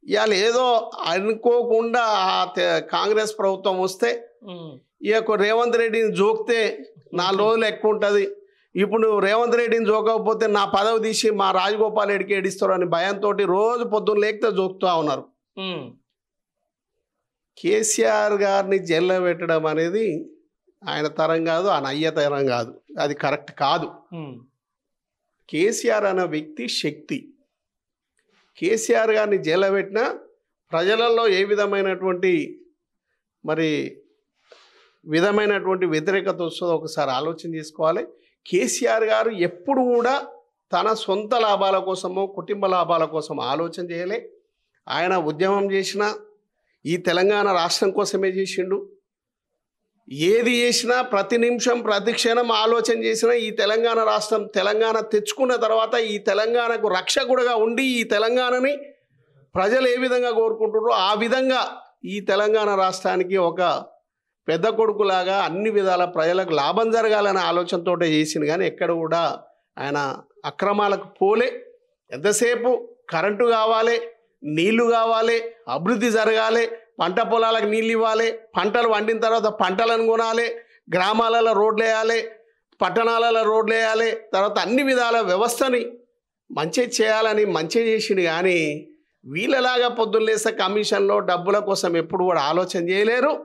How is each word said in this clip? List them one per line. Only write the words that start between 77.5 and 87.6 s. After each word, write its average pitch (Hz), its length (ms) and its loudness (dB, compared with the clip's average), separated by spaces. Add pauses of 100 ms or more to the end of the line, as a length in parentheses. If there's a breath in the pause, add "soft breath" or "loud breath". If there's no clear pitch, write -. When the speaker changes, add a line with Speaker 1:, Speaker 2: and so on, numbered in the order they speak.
Speaker 1:
నీళ్ళు 226 240 0
ఇవ్వాలి, 220 300 2 (300)
పంటలు 214 360 2
వండిన 214 320 0
తర్వాత 220 240 2 (120)
పంటలను 226 480 0
కొనాలి, 226 380 0 (480 loud breath)
గ్రామాలలో 226 640 2
రోడ్లు 220 260 2
వేయాలి, 226 320 0 (640)
పట్టణాలలో 226 720 2
రోడ్లు 220 260 2
వేయాలి, 226 320 0 (240)
తర్వాత 202 320 0
అన్ని 254 240 0
విధాల 240 300 2 (100)
వ్యవస్థని 233 540 0 (680)
మంచి 165 360 -2 (120)
చేయాలని 220 480 2 (120)
మంచి 160 220 0 (120)